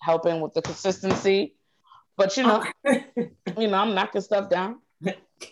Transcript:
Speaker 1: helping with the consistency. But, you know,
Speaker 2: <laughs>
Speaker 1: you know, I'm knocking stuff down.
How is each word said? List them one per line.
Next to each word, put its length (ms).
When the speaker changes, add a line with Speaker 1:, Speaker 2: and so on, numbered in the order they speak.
Speaker 1:
helping 400
with 120
the 80
consistency. 920
But, 160
you 80
know, 180
Speaker 2:
<laughs> 840
Speaker 1:
you 120
know, 80
I'm 180
knocking 240
stuff 300
down. 320